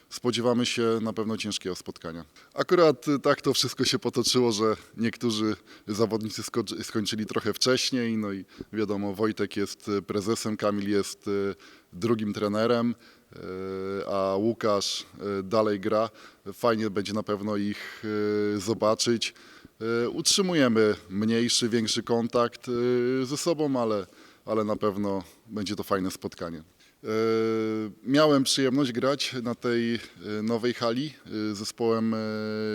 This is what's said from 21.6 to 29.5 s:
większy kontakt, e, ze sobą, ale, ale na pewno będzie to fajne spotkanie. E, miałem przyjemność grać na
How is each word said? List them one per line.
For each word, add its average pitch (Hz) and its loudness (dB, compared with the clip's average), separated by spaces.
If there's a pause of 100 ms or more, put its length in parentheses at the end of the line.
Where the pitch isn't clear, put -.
większy 113 0
kontakt, 117 0
e, 123 0
ze 139 -4
sobą, 147 0
ale, 107 0 (380)
ale 110 2
na 104 0
pewno 98 0 (240)
będzie 104 -4
to 98 -6
fajne 95 0
spotkanie. 85 -8
E, - -18 (960)
miałem 143 6
przyjemność 131 2
grać 127 0
na 117 -2